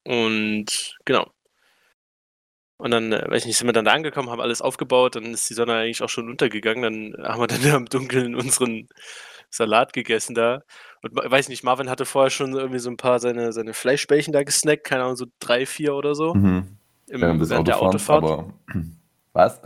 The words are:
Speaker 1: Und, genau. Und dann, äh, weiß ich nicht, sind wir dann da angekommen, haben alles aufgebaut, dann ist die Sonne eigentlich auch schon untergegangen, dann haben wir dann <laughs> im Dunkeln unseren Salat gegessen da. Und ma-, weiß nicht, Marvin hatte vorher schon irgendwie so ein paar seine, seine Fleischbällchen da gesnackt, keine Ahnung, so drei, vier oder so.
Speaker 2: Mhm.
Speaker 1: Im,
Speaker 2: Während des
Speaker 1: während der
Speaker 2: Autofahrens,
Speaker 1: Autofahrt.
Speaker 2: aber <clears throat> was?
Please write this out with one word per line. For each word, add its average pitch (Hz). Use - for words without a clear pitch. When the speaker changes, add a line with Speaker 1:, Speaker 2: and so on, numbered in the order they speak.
Speaker 1:
Und, 107
genau. 127
Und 123
dann, 113
äh, -
weiß 117
ich 117
nicht, 110
sind 120
wir 120
dann 110
da 104
angekommen, 143
haben 120
alles 120
aufgebaut, 127
dann 113
ist 117
die 120
Sonne 117
eigentlich 113
auch 117
schon 117
untergegangen, 110
dann -
haben 110
wir 120
dann 117
<laughs> 143
im 120
Dunkeln 127
unseren 123
Salat 113
gegessen 117
da. 117
Und 113
ma-, 127
weiß 135
nicht, 127
Marvin 127
hatte 127
vorher 135
schon 131
irgendwie 131
so 120
ein 120
paar 123
seine, 117
seine 113
Fleischbällchen 147
da 143
gesnackt, 147
keine 131
Ahnung, 127
so 123
drei, 123
vier 147
oder 143
so. 160
Speaker 2:
Mhm. 95
Speaker 1:
Im, 123
Speaker 2:
Während 85
des 80
Speaker 1:
während 82
der 110
Speaker 2:
Autofahrens, 101
Speaker 1:
Autofahrt. -
Speaker 2:
aber -
<clears throat> -
was? -